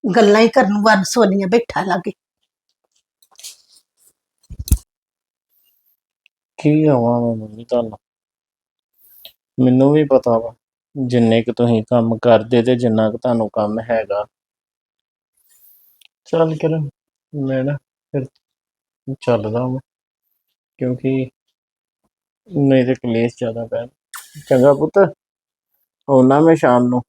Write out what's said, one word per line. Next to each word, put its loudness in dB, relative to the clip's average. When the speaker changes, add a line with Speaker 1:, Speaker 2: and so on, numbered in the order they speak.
Speaker 1:
ਗੱਲਾਂ 4
ਹੀ 6
ਕਰਨ 2
ਨੂੰ -2
ਵੰਨ 4
ਸਵੰਨੀਆਂ 0
ਬੈਠਾ -2
ਲਾਗੇ। -6
Speaker 2:
ਕੀ 2
ਕਹਾਂ 0
ਮੈਂ -2
ਮੰਮੀ -14
ਤੁਹਾਨੂੰ, -4
ਮੈਨੂੰ 4
ਵੀ 2
ਪਤਾ 0
ਵਾ -10
ਜਿੰਨੇ 2
ਕੁ -4
ਤੁਸੀਂ 0
ਕੰਮ -2
ਕਰਦੇ 2
ਤੇ 2
ਜਿੰਨਾ 0
ਕੁ -10
ਤੁਹਾਨੂੰ -2
ਕੰਮ -4
ਹੈਗਾ। -6
ਚੱਲ -2
ਕਿਰਨ, -4
ਮੈਂ -4
ਨਾ -4
ਫਿਰ -10
ਚੱਲਦਾ -2
ਵਾਂ, -6
ਕਿਉਂਕਿ -4
ਨਹੀਂ 2
ਤੇ -2
ਕਲੇਸ਼ -4
ਜ਼ਿਆਦਾ -8
ਪੈਣਾ। -8
ਚੰਗਾ 4
ਪੁੱਤ, -2
ਆਉਣਾ 4
ਮੈਂ 6
ਸ਼ਾਮ 2
ਨੂੰ। -2